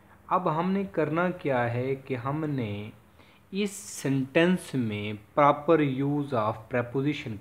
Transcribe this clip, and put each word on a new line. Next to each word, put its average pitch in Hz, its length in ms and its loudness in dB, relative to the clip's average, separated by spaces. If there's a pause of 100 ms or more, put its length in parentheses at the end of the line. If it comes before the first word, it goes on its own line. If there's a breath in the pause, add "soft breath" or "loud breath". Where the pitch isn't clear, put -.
(320 loud breath)
अब 180 160 2
हमने 180 380 0
करना 165 460 0
क्या 139 320 0
है 123 340 -2
कि 135 200 -6
हमने 123 720 -4 (640 loud breath)
इस 202 200 -2
sentence 147 1000 0
में 107 440 -2 (180)
proper 151 420 6
use 139 560 0
of 117 200 0 (160)
preposition 127 680 -2